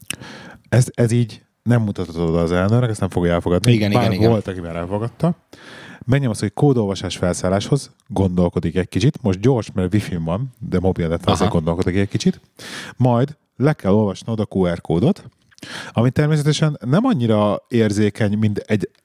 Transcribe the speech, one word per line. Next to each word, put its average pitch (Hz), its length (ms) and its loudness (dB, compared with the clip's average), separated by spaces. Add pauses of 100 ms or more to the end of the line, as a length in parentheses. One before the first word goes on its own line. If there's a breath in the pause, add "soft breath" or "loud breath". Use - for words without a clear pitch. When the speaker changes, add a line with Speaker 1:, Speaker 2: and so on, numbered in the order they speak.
(680 loud breath)
Speaker 1:
Ez, 123 260 4
ez 117 160 2
így 117 320 -2 (200)
nem 117 200 2
mutatod 92 340 -4
oda 85 260 2
az 85 100 0
elnőrnek, 110 380 2
ezt 104 100 -6
nem 95 80 -2
fogja 87 240 0
elfogadni. 87 400 2
Speaker 2:
Igen, 104 200 2
Speaker 1:
Bár 123 100 4
Speaker 2:
igen, 95 120 2
igen. 107 160 4
Speaker 1:
volt, 107 160 0
aki 92 140 -8
már 85 160 -8
elfogadta. 104 600 -4 (680 loud breath)
Megnyomsz, 131 360 0
hogy 104 120 -2
kódolvasás 104 640 0
felszálláshoz, 95 760 -2 (160)
gondolkodik 90 680 0
egy 90 120 -2
kicsit. 117 340 0
Most 95 180 -2
gyors, 117 340 0
mert 92 200 -2
wifi-n 90 300 -2
van, 104 340 -4
de 92 200 -4
mobil 87 300 0
lett, 82 140 -4
Speaker 2:
Aha. 98 100 2
Speaker 1:
azért 95 180 0
gondolkodik 87 460 0
egy 98 120 0
kicsit. - 320 -2 (560 loud breath)
Majd 123 400 2 (200)
le 143 160 2
kell 95 200 0
olvasnod 107 480 0
a 101 100 -2
Q 92 160 0
R 85 140 -4
kódot, 104 440 0 (680 loud breath)
ami - 180 2
természetesen 151 760 0
nem 160 200 2
annyira 110 640 2
érzékeny, 107 680 2
mint 107 200 0
egy 98 320 -2 (140)